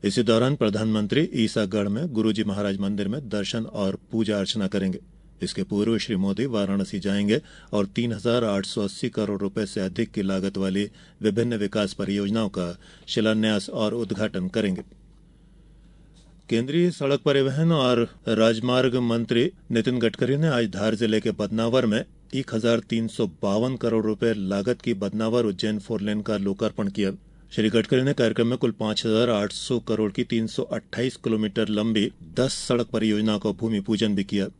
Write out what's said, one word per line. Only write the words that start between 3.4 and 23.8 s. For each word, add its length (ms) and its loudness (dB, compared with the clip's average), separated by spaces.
और 340 -4
पूजा 260 0
अर्चना 280 -2
करेंगे। 320 -2
इसके 200 -6
पूर्व 360 0
श्री 180 -4
मोदी 300 -2
वाराणसी 520 -2
जाएंगे 420 0
और 140 0
तीन 260 -2
हजार 320 2
आठ 220 0
सौ 160 -4
अस्सी 260 -4
करोड़ 320 -2
रुपए 260 -2
से 140 -6
अधिक 300 -4
की 120 -4
लागत 360 -2
वाली 260 0
विभिन्न 340 0
विकास 360 -2
परियोजनाओं 560 -2
का 280 -6
शिलान्यास 640 0
और 240 -2
उद्घाटन 540 -4
करेंगे। 340 -2
केंद्रीय 420 2
सड़क 300 0
परिवहन 520 2
और 360 4
राजमार्ग 680 4
मंत्री 540 2
नितिन 280 2
गडकरी 380 2
ने 120 2
आज 220 2
धार 240 0
जिले 260 2
के 100 -2
बदनावर 560 0
में 180 2
एक 200 -4
हजार 260 2
तीन 280 -2
सौ 180 -2
बावन 500 0
करोड़ 280 0